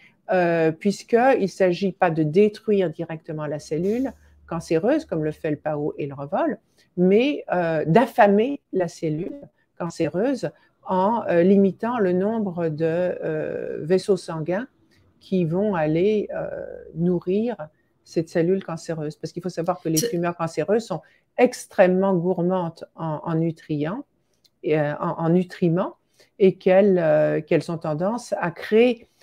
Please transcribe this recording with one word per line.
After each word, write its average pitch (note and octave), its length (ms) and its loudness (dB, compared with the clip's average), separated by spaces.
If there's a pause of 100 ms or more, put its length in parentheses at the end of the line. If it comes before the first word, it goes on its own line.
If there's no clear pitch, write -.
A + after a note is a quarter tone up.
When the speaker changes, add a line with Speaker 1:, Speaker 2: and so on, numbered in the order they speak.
(320)
Speaker 1:
euh, E3+ 400 2
puisqu'il A3+ 720 2
ne G3 40 0
s'agit F#3 460 0
pas F3+ 180 0
de D#3+ 140 0
détruire G3 680 2
directement D#3+ 560 -10
la D3 140 -8
cellule A3+ 520 -4 (340)
cancéreuse, F3 580 0
comme E3 180 -4
le D3+ 80 -2
fait D#3 200 -6
le D3 60 -2
pao D3+ 400 -4
et D3+ 100 -6
le C#3 80 -12
revol, F#3+ 440 -4 (380)
mais, G#3+ 560 4
euh, E3 320 0
d'affamer A3 760 4 (120)
la F3+ 160 -2
cellule E3+ 520 -6 (380)
cancéreuse F3+ 720 -4 (340)
en, G#3 440 0
euh, F3 140 4
limitant G3 560 4
le F#3+ 140 2
nombre F#3 560 -2
de, D#3 160 -2
euh, D#3+ 1000 -4
vaisseaux F#3 340 2
sanguins E3 500 -6 (540)
qui F#3 240 0
vont F#3+ 320 0
aller, F3 580 0
euh, - 320 -8 (280)
nourrir F3+ 600 -2 (480)
cette D#3+ 240 -4
cellule F#3 360 0
cancéreuse. D#3+ 500 -8
Parce - 180 -12
qu'il F3 100 -12
faut F#3 60 -8
savoir F3 320 -4
que - 80 -6
les D#3+ 100 0
Speaker 2:
C'est - 120 -2
Speaker 1:
tumeurs E3+ 260 -2
cancéreuses E3+ 500 -2
sont D#3+ 160 -8 (360)
extrêmement G3 760 2
gourmandes F3 800 -2
en, D3+ 300 -6
en E3+ 120 -4
nutriments, D#3+ 680 -4 (580)
et, D#3 160 0
euh, D3 200 0
en, E3+ 260 -4
en D#3+ 60 2
nutriments, F3+ 680 0 (420)
et F#3+ 180 4
qu'elles, F#3+ 420 4
euh, D3+ 420 2
qu'elles D#3+ 300 0
ont E3+ 80 -6
tendance F3+ 600 -4
à E3+ 120 -2
créer, A#3 580 2 (140)